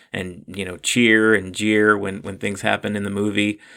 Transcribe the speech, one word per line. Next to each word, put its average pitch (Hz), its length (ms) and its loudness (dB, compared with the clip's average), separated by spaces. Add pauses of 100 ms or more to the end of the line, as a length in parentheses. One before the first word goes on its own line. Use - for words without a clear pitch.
(120)
and, 92 340 -8
you 98 180 -8
know, 90 120 -10
cheer 110 580 4
and 92 200 -2
jeer 107 440 2
when, 98 240 -6
when 98 160 -10
things 101 220 -6
happen 104 340 -2
in 104 80 -4
the 101 80 -4
movie. 104 480 -2 (180)